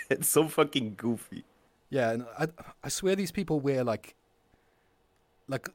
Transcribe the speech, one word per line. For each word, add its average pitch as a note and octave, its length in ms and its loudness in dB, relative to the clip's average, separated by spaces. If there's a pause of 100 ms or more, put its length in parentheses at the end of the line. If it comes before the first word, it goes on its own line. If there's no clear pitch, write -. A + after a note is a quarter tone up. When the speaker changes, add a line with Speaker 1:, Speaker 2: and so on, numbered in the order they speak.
Speaker 1:
It's - 200 0
so D#3 180 6
fucking C#3+ 480 0
goofy. - 480 -4 (460)
Speaker 2:
Yeah, A#2+ 220 2
and A#2 140 -2 (140)
I, D#3+ 80 0 (340)
I D3 60 -8
swear F#3+ 300 2
these G3 160 -2
people E3+ 260 0
wear, C3+ 240 2
like, A2+ 320 -2 (1300)
like, C3+ 260 -4